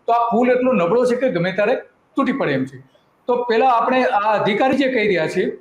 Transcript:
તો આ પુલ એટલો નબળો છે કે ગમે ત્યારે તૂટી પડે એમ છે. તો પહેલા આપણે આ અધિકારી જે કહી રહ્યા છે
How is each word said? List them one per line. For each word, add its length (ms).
તો 60
આ 180
પુલ 200
એટલો 220
નબળો 340
છે 100
કે 140
ગમે 220
ત્યારે 220
તૂટી 160
પડે 200
એમ 120
છે. 140
તો 180
પહેલા 260
આપણે 340
આ 380
અધિકારી 340
જે 160
કહી 140
રહ્યા 220
છે 220